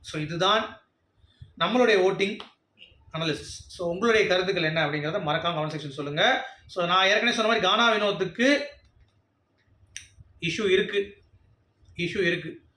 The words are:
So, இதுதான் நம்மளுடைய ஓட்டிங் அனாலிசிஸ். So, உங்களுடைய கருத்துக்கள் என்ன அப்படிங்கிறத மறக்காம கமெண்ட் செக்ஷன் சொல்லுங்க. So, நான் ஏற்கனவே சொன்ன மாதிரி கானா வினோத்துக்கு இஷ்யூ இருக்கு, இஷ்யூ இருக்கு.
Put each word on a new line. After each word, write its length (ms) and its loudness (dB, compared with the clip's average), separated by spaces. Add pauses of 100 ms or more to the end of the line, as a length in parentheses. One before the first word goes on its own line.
So, 200 -10
இதுதான் 600 0 (760)
நம்மளுடைய 540 4
ஓட்டிங் 260 -2 (760)
அனாலிசிஸ். 560 -6
So, 200 -8
உங்களுடைய 380 2
கருத்துக்கள் 380 0
என்ன 220 0
அப்படிங்கிறத 360 -4
மறக்காம 340 -2
கமெண்ட் 200 -4
செக்ஷன் 140 -10
சொல்லுங்க. 560 0 (200)
So, 200 -4
நான் 200 4
ஏற்கனவே 300 2
சொன்ன 160 2
மாதிரி 140 2
கானா 260 4
வினோத்துக்கு 720 0 (1800)
இஷ்யூ 300 -2
இருக்கு, 520 -2 (760)
இஷ்யூ 260 -4
இருக்கு. 380 -4 (160)